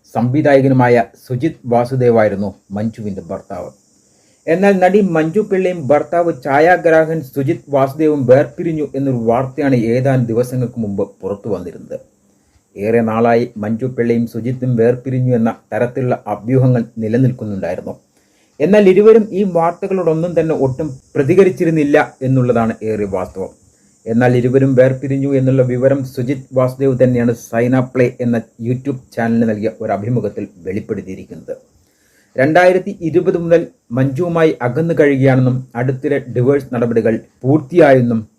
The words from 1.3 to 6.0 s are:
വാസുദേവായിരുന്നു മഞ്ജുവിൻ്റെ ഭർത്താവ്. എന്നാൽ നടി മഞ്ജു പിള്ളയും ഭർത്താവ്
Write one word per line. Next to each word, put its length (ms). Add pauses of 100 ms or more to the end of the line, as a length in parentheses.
വാസുദേവായിരുന്നു 880 (160)
മഞ്ജുവിൻ്റെ 520
ഭർത്താവ്. 480 (760)
എന്നാൽ 320
നടി 220
മഞ്ജു 400
പിള്ളയും 480
ഭർത്താവ് 420 (140)